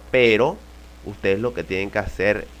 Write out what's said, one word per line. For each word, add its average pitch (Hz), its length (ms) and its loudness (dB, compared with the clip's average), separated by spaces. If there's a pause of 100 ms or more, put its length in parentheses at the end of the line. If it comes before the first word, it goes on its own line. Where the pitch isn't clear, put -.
(100)
pero 123 460 4 (480)
ustedes 98 340 -2
lo 120 160 -4
que 87 80 -8
tienen 92 280 -6
que 104 100 -2
hacer 101 480 -2 (120)